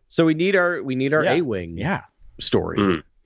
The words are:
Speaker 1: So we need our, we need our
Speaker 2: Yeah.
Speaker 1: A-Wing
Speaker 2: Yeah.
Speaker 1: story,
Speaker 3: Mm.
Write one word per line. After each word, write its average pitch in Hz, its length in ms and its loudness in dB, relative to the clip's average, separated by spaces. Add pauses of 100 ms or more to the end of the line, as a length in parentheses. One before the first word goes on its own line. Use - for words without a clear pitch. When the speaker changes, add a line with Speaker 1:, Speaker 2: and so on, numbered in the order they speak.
Speaker 1:
So - 160 2
we 160 100 4
need 180 220 0
our, 175 260 0
we 131 120 -4
need 135 200 0
our 156 100 2
Speaker 2:
Yeah. - 100 2
Speaker 1:
A-Wing 98 440 -2
Speaker 2:
Yeah. 151 240 -4 (360)
Speaker 1:
story, 85 400 -2
Speaker 3:
Mm. 92 240 2 (240)